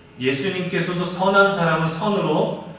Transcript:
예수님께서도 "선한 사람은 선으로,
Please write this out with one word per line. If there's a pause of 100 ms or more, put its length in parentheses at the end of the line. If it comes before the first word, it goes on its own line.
(200)
예수님께서도
"선한
사람은
선으로, (100)